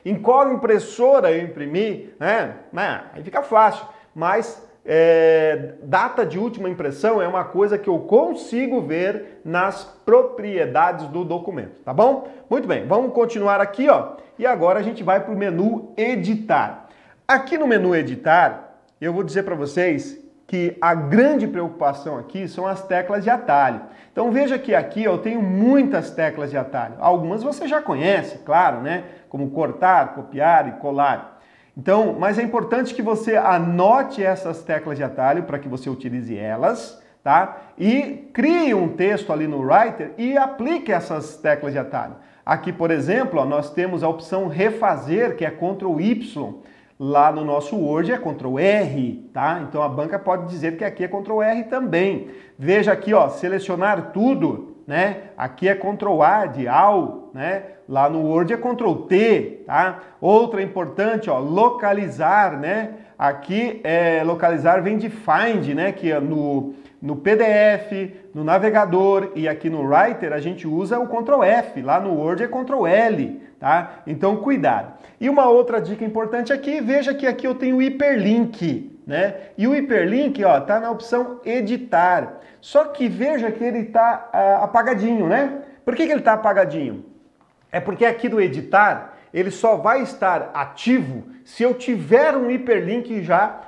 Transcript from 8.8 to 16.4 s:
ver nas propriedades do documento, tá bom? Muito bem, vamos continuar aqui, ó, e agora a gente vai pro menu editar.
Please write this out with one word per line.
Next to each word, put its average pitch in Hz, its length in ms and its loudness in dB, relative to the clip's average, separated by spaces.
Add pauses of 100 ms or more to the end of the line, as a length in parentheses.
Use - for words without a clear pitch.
ver 175 640 -4
nas 180 400 -2 (220)
propriedades 180 1040 2
do 170 180 -6
documento, 165 560 -8
tá 127 100 -10
bom? 233 360 2 (200)
Muito 233 200 -2
bem, 123 180 -2
vamos 226 280 0
continuar 202 460 0
aqui, 220 300 0
ó, - 220 2 (260)
e 220 80 -4
agora 190 320 2
a 208 60 -2
gente 214 180 -6
vai 185 200 2
pro 220 140 -8
menu 202 600 -2
editar. 202 880 -2 (420)